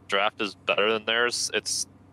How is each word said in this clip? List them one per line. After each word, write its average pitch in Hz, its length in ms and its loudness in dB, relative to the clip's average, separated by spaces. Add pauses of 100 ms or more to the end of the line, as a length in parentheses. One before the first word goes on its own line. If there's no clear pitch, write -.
draft 101 340 0
is 95 120 -4
better 101 380 2
than 110 140 -4
theirs, 117 480 0
it's, - 320 -4 (260)